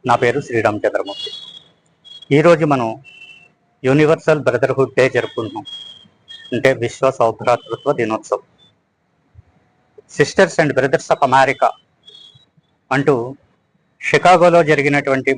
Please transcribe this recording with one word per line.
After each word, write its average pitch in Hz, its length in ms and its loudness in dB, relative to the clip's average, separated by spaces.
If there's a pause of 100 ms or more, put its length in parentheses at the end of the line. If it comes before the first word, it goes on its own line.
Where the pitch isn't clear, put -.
నా 127 100 2
పేరు 120 300 0
శ్రీరామచంద్రమూర్తి. 107 840 -4 (1040)
ఈరోజు 160 340 4
మనం 127 160 -2 (960)
యూనివర్సల్ 151 640 2
బ్రదర్‌హుడ్ 123 500 0
డే 131 80 4 (100)
జరుపుకుంటున్నాం, 113 500 -6 (880)
అంటే 131 200 0
విశ్వ 120 380 -4
సౌభ్రాతృత్వ 117 840 -4
దినోత్సవం. 107 500 -6 (1700)
Sisters 165 440 2
and 147 160 0
Brothers 135 360 -2
of - 160 -2
America 131 400 2 (1200)
అంటూ 135 440 -2 (680)
షికాగోలో 170 640 4
జరిగినటువంటి 139 760 0